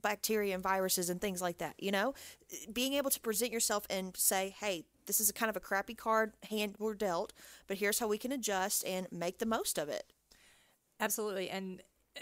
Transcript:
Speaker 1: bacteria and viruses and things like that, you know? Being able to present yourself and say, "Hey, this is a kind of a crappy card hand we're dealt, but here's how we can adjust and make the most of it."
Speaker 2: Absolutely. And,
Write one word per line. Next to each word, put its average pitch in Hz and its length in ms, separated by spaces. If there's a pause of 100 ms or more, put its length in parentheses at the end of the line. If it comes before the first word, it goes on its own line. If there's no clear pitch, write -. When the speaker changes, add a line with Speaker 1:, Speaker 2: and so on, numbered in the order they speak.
Speaker 1:
bacteria 208 540
and 185 80
viruses 185 480
and 180 100
things 185 220
like 175 160
that, 156 240
you 196 80
know? 202 240 (580)
Being 262 220
able 277 160
to - 100
present 226 300
yourself 214 380
and 185 280
say, 190 420
"Hey, 185 260 (220)
this - 140
is 208 100
a - 20
kind 226 180
of 190 60
a 185 40
crappy 202 340
card 220 400 (100)
hand 208 340
we're 214 160
dealt, 196 380 (340)
but 190 120
here's 202 200
how 240 80
we 208 120
can 254 140
adjust 208 520
and 185 260
make 175 280
the 226 80
most 226 320
of 151 100
it." - 240 (880)
Speaker 2:
Absolutely. 208 500
And, 190 320 (400)